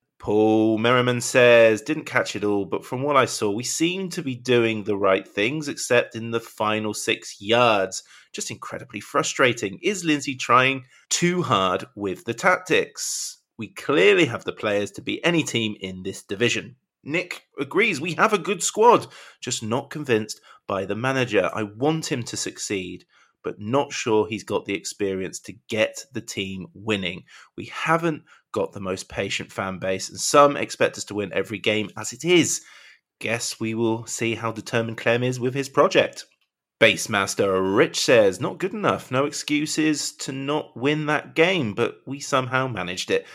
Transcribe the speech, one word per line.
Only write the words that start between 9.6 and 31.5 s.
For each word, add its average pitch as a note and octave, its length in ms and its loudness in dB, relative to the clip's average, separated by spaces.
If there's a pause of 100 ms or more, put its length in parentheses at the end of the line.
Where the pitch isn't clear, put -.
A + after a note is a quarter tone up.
Is F3+ 220 -2
Lindsay C#3+ 320 -2
trying B2+ 480 2 (240)
too F3 340 2
hard F#2+ 440 0 (100)
with G2 280 -6
the A#2 100 -4
tactics? - 1040 -2 (200)
We G#2+ 100 -10
clearly F3 580 2
have A2+ 180 -8
the - 80 -4
players G#2 400 -2
to - 100 -14
beat G2+ 220 -6
any E3 180 2
team A2+ 380 -2
in F#2 240 -10
this F#2+ 180 -10
division." A2 540 -2 (260)
Nick - 400 -8 (160)
agrees, D#3+ 420 -2
"We E3 140 -6
have G#3 180 2
a G3+ 60 0
good E3+ 240 -4
squad, G#3+ 460 4 (320)
just - 200 -6
not A#2 300 -4
convinced A#2+ 500 -2 (280)
by G2 160 -4
the G2+ 100 -4
manager. A2 580 0
I G#2+ 120 -4
want C#3+ 480 -2
him B2 100 -4
to A2 140 -10
succeed, F#2 680 -8 (360)
but - 160 -10
not B2 340 -2
sure G#2+ 360 2
he's G#2 160 -6
got - 220 -4
the G2+ 80 -2
experience F#2+ 640 -4
to F#2+ 140 -18 (140)
get - 440 -2
the - 80 -6
team F#2+ 540 -8
winning. G2 500 -4 (320)
We - 80 -10
haven't E3 580 -2 (300)
got G2 200 -2
the G2 80 -14
most F#2 280 -6
patient - 420 -6
fan F#2+ 280 -8
base, F#2+ 320 -6
and G2 100 -14
some C#3+ 360 6
expect - 420 -2
us - 60 -12
to G2 100 -14
win G2+ 180 -4
every G2 260 -4